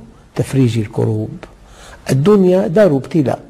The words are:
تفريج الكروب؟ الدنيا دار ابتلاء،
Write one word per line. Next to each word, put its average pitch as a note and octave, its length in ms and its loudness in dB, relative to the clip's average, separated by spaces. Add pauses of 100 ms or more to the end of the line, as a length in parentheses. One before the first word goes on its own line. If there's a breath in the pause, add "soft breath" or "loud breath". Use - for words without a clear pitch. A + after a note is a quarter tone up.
(360 soft breath)
تفريج A#2+ 420 0
الكروب؟ A2 520 -4 (800 loud breath)
الدنيا F#3 580 2
دار F3+ 280 2
ابتلاء، C3 440 -2 (100)